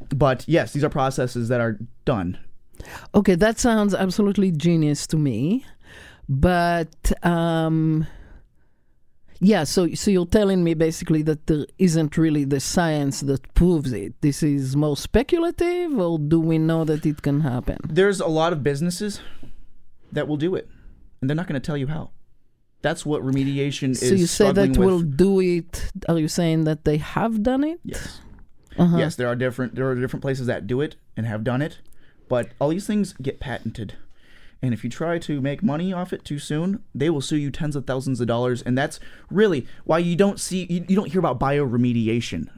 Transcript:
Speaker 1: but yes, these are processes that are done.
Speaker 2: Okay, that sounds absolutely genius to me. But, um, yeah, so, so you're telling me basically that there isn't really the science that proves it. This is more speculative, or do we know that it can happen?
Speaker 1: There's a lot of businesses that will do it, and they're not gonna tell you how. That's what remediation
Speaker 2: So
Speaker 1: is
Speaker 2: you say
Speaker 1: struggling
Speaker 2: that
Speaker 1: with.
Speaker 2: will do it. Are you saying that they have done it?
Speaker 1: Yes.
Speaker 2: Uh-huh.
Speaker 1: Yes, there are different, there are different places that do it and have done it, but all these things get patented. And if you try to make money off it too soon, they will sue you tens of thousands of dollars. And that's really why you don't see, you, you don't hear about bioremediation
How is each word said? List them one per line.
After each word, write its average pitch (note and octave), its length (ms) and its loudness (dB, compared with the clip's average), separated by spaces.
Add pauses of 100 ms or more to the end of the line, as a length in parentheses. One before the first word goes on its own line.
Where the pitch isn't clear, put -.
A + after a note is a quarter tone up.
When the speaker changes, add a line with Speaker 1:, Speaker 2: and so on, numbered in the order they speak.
(140)
Speaker 1:
but C3 320 0
yes, D3 280 0
these D3 100 0
are D3 60 2
processes C3 580 -2
that A#2+ 140 0
are A2+ 160 -2 (260)
done. F#2 340 -2 (760)
Speaker 2:
Okay, G3 200 6
that G#3+ 240 2
sounds G#3+ 360 2
absolutely F#3+ 580 2
genius D#3 560 2
to - 80 0
me. D3 480 0 (640)
But, E3+ 840 2 (120)
um, D#3+ 840 2 (1300)
yeah, F#3 260 4
so, F3 300 2
so - 160 -2
you're F3+ 160 4
telling G3 380 2
me E3 100 2
basically D#3+ 480 0
that D#3 240 -2
there D3+ 200 0 (120)
isn't E3 380 2
really D#3 280 2
the C3+ 140 0
science D3+ 640 0
that C#3 340 -4
proves E3 380 4
it. G2 300 -8
This C#3+ 200 0
is C#3+ 320 0
more D3 220 2
speculative, E4+ 1040 0
or E3+ 200 0
do D3+ 220 2
we D#3+ 160 2
know D#3+ 280 2
that D3+ 200 0
it D3 180 -2
can C#3+ 200 2
happen? B2 340 -2 (100)
Speaker 1:
There's F#3+ 340 2
a - 60 -2
lot D#3+ 280 2
of D3 80 -4
businesses F3 580 -2 (880)
that D3 160 -4
will D3+ 120 -2
do E3+ 160 -2
it, - 140 -6 (520)
and C3 80 -2
they're D3 80 0
not F3 120 -4
gonna C#3+ 120 -4
tell D3 160 -4
you C#3 100 -4
how. D#3 240 -6 (720)
That's D#3+ 240 -4
what D3 180 -2
remediation C#3 760 -2
Speaker 2:
So B2 100 -2
Speaker 1:
is F#3+ 140 6
Speaker 2:
you E3+ 60 4
say - 200 4
Speaker 1:
struggling F#3+ 260 4
Speaker 2:
that B3 80 4
Speaker 1:
with. F#3 80 6
Speaker 2:
will F3+ 140 4
do F3+ 380 4
it. F3 520 -2 (160)
Are E3 100 4
you D#3 100 2
saying D#3+ 360 2
that D#3 200 0
they D3+ 140 2
have A3 440 -2
done B3+ 200 2
it? D#4+ 220 -4
Speaker 1:
Yes. - 360 -10 (580)
Speaker 2:
Uh-huh. E3+ 180 6
Speaker 1:
Yes, D#3+ 200 0
there B2 120 -2
are A#2+ 80 -2
different, B2 380 -2
there C3 160 -2
are C3 40 0
different B2+ 280 -4
places C3+ 240 -2
that G2+ 200 -4
do B2 140 -2
it D3+ 160 -6 (200)
and A2 100 -4
have A2 180 -4
done B2+ 160 0
it, D#3+ 180 -6 (500)
but B2 300 0
all C#3+ 120 0
these F#3+ 160 -4
things G#3 340 0
get G#2+ 180 -6
patented. A2 560 -8 (680)
And B2+ 100 0
if G#2+ 100 -6
you B2+ 80 -6
try E3+ 280 -4
to D3+ 220 -6
make C#3 220 -4
money G3+ 300 0
off F3+ 220 -6
it - 100 -10
too D3 140 -8
soon, E3 440 -4 (120)
they C#3 160 0
will D3 100 0
sue C#3+ 160 -2
you C#3+ 140 -2
tens D3 260 -4
of B2+ 100 -6
thousands C3 340 -2
of A#2+ 60 0
dollars. A#2+ 360 0
And B2 140 0
that's D3 220 -2 (320)
really F3+ 360 2 (180)
why D#3 140 2
you F3 180 0
don't G3 240 2
see, F3+ 300 -6
you, F3 180 -2
you F#3+ 80 2
don't G3+ 140 0
hear F3+ 80 -2
about D#3 200 0
bioremediation A#2+ 1200 0